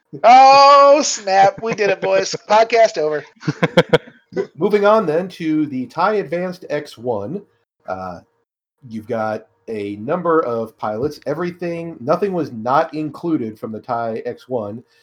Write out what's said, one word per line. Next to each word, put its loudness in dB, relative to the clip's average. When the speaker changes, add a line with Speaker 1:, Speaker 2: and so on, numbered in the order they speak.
Speaker 1:
Oh, 8
snap. 0
We -6
did -2
it, -4
Speaker 2:
<laughs> -20
Speaker 1:
boys. -2
Podcast 2
over. -4
Speaker 2:
<laughs> -2
Speaker 3:
M-, -6
moving 0
on 4
then -2
to -4
the -8
tie -2
Advanced -8
X -8
one. -8
Uh, -10
you've -14
got -6
a -8
number -2
of -6
pilots. -6
Everything, -8
nothing -2
was -4
not -2
included -6
from -12
the -12
tie -6
X -12
one. -8